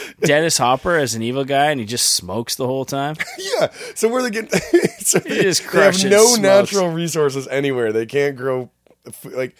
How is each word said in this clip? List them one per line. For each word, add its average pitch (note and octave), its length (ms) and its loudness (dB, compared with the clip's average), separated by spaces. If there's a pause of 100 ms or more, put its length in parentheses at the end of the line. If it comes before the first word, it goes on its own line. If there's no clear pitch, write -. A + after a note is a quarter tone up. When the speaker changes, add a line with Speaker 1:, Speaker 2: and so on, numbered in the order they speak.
(200)
Speaker 1:
Dennis C#3 380 2
Hopper C3 380 2
as B2+ 180 -2
an A2+ 80 -6
evil B2+ 240 -4
guy, C#3 240 2
and C#3 100 -2
he G#2+ 60 -8
just A#2 280 0
smokes G2 420 -6
the B2+ 100 -4
whole C3 180 -4
time. C#3 320 -6 (100)
Speaker 2:
<laughs> - 120 -16
Yeah. F#4+ 300 -2 (260)
So A3 140 0
where B3+ 140 0
they B3 80 -2
get? A3 220 -8
<laughs> - 460 0
So - 220 0
Speaker 1:
He - 100 -14
Speaker 2:
they, A3 120 0
Speaker 1:
just F3+ 200 2
Speaker 2:
they - 40 -14
have - 60 -12 (220)
Speaker 1:
crushes F#3+ 160 0
Speaker 2:
no G#3 160 8
Speaker 1:
smokes. A#3+ 120 2 (340)
Speaker 2:
natural F#3 200 0
resources D3+ 560 -2
anywhere. C3 440 0
They A2+ 120 0
can't C#3+ 320 -2
grow. B2+ 340 -4 (360)
F-, - 180 -18
like, - 360 -8